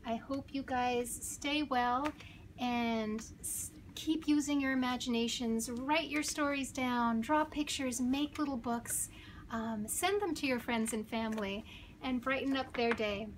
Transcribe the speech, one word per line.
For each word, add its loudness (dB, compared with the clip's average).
I -2
hope -4
you -2
guys 2
stay 0
well 2
and 0
s-, -6
keep 0
using 4
your 2
imaginations. 2
Write 0
your 2
stories 0
down, 2
draw 4
pictures, -2
make 2
little 0
books, -2
um, -2
send 2
them 0
to -2
your 4
friends 0
and -4
family, -2
and 0
brighten 0
up -2
their 4
day. -2